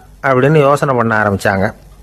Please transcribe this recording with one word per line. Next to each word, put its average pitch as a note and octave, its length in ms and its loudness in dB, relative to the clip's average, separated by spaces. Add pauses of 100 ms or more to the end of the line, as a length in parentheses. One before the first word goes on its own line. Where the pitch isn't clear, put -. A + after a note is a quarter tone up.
(220)
அப்படின்னு C#3 380 2
யோசனை C#3 360 0
பண்ண A2+ 280 0
ஆரம்பிச்சாங்க. G2 500 -2 (300)